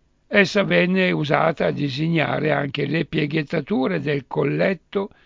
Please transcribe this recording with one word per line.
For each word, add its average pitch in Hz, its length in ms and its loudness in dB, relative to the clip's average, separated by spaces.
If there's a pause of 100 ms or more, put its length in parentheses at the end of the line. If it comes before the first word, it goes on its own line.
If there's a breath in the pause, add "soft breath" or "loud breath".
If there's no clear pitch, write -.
(260)
Essa 202 360 2
venne 180 480 2
usata 156 560 2
a 165 40 2
disegnare 143 800 -2
anche 143 360 -2
le 156 180 -2
pieghettature 160 960 -2
del 143 260 -2
colletto 165 840 -2 (160 soft breath)